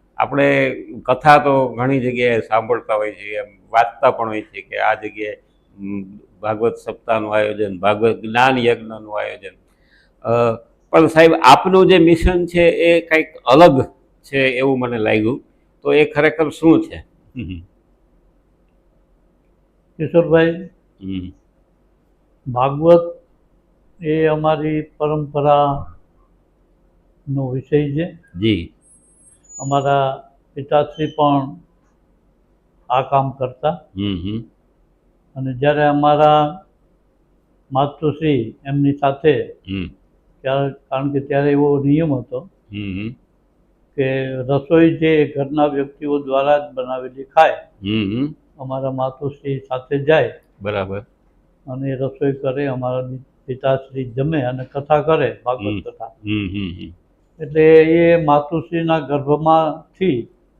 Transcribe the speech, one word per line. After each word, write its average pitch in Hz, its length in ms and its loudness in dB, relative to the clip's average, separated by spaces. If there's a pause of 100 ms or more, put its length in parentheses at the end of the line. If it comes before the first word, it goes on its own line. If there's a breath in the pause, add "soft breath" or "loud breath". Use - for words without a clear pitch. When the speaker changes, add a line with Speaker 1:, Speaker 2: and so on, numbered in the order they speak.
(180)
Speaker 1:
આપણે 135 580 0 (300)
કથા 147 320 4
તો 139 300 2
ઘણી 123 320 -2
જગ્યાએ 120 400 -2
સાંભળતા 113 560 -2
હોઈએ 107 160 -2
છીએ, 104 260 -12
એમ 104 80 -8 (260)
વાંચતા 120 400 2
પણ 113 160 -4
હોઈએ 107 140 -6
છીએ 101 200 -16
કે 104 160 -12
આ 104 160 0
જગ્યાએ, 104 440 -10 (420)
ઉમ, 98 400 -10 (220)
ભાગવત 107 340 -2
સપ્તાહનું 107 600 -6
આયોજન, 104 440 -2
ભાગવત 107 400 0
જ્ઞાન 123 380 0
યજ્ઞનું 110 600 -4
આયોજન. 101 380 -12 (720)
અ, - 20 -2 (580)
પણ 160 180 4
સાહેબ, 160 240 6 (100)
આપનું 185 480 6
જે 185 80 6
મિશન 170 480 4
છે 175 160 -2
એ 170 400 4
કંઈક 160 340 -2
અલગ 139 500 6 (380)
છે 139 140 -6
એવું 131 420 0
મને 120 180 -4
લાગ્યું. 110 460 0 (380)
તો 143 120 0
એ 147 120 4
ખરેખર 151 440 0
શું 156 320 4
છે? 82 240 -12 (3000)
Speaker 2:
કિશોરભાઈ, 165 720 0 (340)
Speaker 1:
હમ. 92 280 -8 (1200)
Speaker 2:
ભાગવત 147 720 2 (800)
એ 156 220 0
અમારી 156 560 0
પરંપરાનો - 2750 -4
વિષય 143 420 -2
છે. 165 260 -6 (220)
Speaker 1:
જી. 95 340 -2 (840)
Speaker 2:
અમારા 139 720 -2 (220)
પિતાશ્રી 147 520 -2
પણ 143 520 -2 (1300)
આ 127 120 0
કામ 135 300 -2
કરતા. 139 540 -6 (120)
Speaker 1:
હમ, 98 60 -6
હમ. 101 400 -6 (920)
Speaker 2:
અને 131 180 -6
જ્યારે 147 300 0
અમારા 147 840 2 (1080)
માતૃશ્રી 139 840 -2 (100)
એમની 139 280 0
સાથે, 139 500 0
Speaker 1:
હમ. 95 460 -10 (520)
Speaker 2:
ત્યારે, 139 320 -4 (160)
કારણ 139 220 -4
કે 143 80 -4
ત્યારે 143 320 -2
એવો 143 320 2
નિયમ 147 300 0
હતો 127 360 -8 (220)
Speaker 1:
હમ, 101 60 -12
હમ. 101 380 -10 (800)
Speaker 2:
કે 131 400 -4
રસોઈ 139 600 2
જે 156 400 0
ઘરના 143 280 -2
વ્યક્તિઓ 143 540 -4
દ્વારા 139 380 0
જ 147 40 -4 (120)
બનાવેલી 127 500 -10
ખાય, 156 340 2 (260)
Speaker 1:
હમ, 95 40 -8
હમ. 110 480 -4 (240)
Speaker 2:
અમારા 131 320 -6
માતૃશ્રી 135 680 -6
સાથે 131 400 -6
જાય. 135 340 2 (280)
Speaker 1:
બરાબર. 101 440 -6 (640)
Speaker 2:
અને 135 220 -8
એ 135 60 -4
રસોઈ 135 380 -4
કરે, 135 340 -6
અમારા 127 420 -6 (360)
પિતાશ્રી 131 600 -4
જમે 139 360 -4
અને 127 300 -6
કથા 143 300 -2
કરે, 143 440 0
ભાગવત 123 160 -4
Speaker 1:
હમ. 104 180 -6
Speaker 2:
કથા. - 260 -14
Speaker 1:
હમ, - 240 -14
હમ, 104 180 -4
હમ. 92 460 -10 (500)
Speaker 2:
એટલે 156 320 4
એ 165 500 6
માતૃશ્રીના 160 760 0
ગર્ભમાંથી 147 1300 -2 (320)